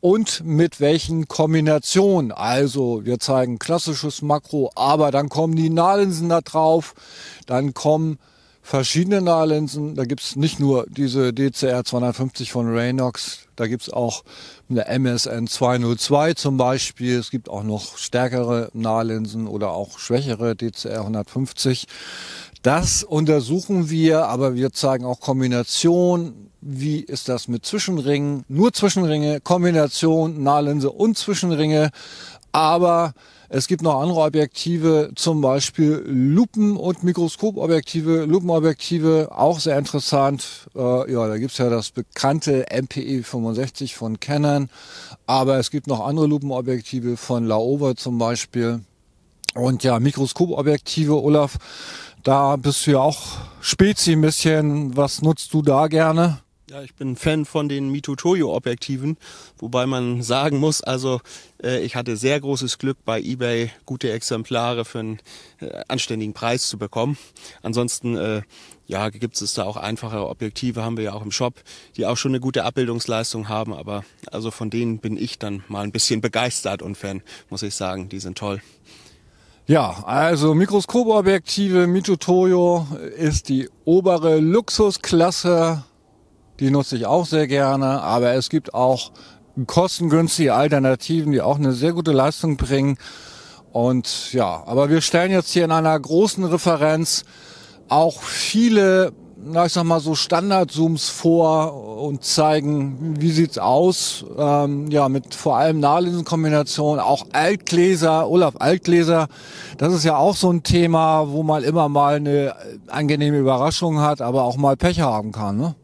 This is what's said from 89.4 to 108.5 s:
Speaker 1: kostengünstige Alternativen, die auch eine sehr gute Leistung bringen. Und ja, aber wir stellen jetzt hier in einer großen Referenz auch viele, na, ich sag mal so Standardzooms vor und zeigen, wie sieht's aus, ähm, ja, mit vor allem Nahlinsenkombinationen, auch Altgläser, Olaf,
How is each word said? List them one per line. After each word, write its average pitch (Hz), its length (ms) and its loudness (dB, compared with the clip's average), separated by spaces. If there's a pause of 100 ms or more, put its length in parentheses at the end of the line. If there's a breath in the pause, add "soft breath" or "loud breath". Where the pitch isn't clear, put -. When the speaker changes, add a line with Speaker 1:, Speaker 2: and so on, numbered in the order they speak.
Speaker 1:
kostengünstige 165 880 2
Alternativen, 143 760 2
die 127 80 4
auch 120 160 2
eine 139 160 2
sehr 139 200 0
gute 165 200 0
Leistung 143 440 2
bringen. 139 400 0 (760 loud breath)
Und 123 600 -2
ja, 92 320 -2
aber 131 240 2
wir 160 120 4
stellen 175 320 0
jetzt 185 180 0
hier 175 140 2
in 160 80 0
einer 160 260 2
großen 180 460 0
Referenz 160 800 0 (640 loud breath)
auch 131 340 2
viele, 196 920 2 (320)
na, 165 220 2
ich 165 60 -2
sag 175 100 0
mal 165 160 2
so 156 160 -2
Standardzooms 165 920 0
vor 156 920 0
und 143 220 -6
zeigen, 151 1000 0
wie 165 120 2
sieht's 156 260 0
aus, 139 640 2 (140)
ähm, 143 540 0
ja, 143 160 4
mit 135 260 -2
vor 139 220 0
allem 156 240 2
Nahlinsenkombinationen, 151 1200 2
auch 123 320 0
Altgläser, 165 1000 2
Olaf, 160 300 4